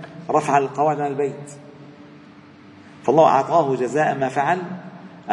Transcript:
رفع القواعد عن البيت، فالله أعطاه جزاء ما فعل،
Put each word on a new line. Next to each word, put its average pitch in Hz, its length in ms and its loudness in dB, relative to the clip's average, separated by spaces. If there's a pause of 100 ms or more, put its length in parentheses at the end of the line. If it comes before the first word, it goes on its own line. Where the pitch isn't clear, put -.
(300)
رفع 143 280 2
القواعد 143 420 0
عن 143 100 -2
البيت، 139 420 -6 (1500)
فالله 151 220 6
أعطاه 135 500 2
جزاء 131 420 0
ما 135 100 -2
فعل، 147 300 0 (720)